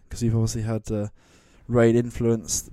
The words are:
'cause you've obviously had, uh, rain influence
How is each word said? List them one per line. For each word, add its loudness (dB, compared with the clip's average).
'cause -8
you've 0
obviously -2
had, -6
uh, -4
rain 6
influence -2